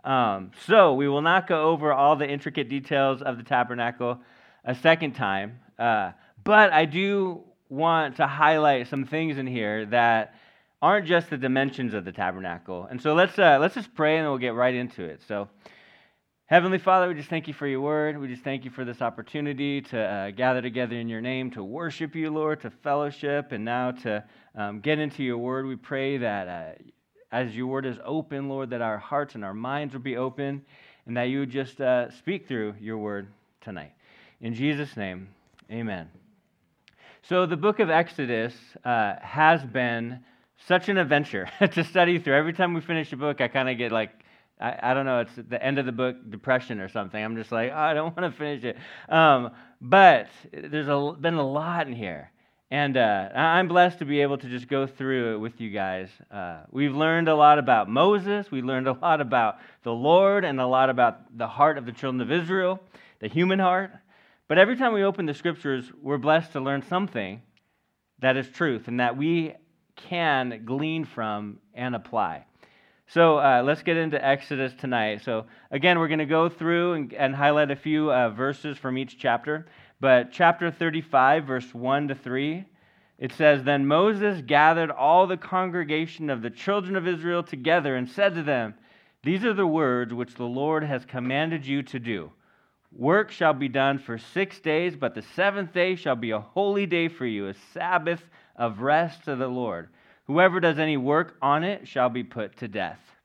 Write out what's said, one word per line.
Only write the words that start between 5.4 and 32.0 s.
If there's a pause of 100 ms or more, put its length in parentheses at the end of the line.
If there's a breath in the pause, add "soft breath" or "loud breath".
uh, (300 soft breath)
but
I
do (260)
want
to
highlight
some
things
in
here
that (480 soft breath)
aren't
just
the
dimensions
of
the
tabernacle.
And
so
let's,
uh,
let's
just
pray
and
we'll
get
right
into
it.
So, (1000 soft breath)
Heavenly
Father,
we
just
thank
you
for
your
word.
We
just
thank
you
for
this
opportunity
to,
uh,
gather
together
in
your
name,
to
worship
you,
Lord,
to
fellowship,
and
now
to, (320 soft breath)
um,
get
into
your
word.
We
pray
that,
uh, (500)
as
your
word
is
open,
Lord,
that
our
hearts
and
our
minds
will
be
open, (420 soft breath)
and
that
you
would
just,
uh,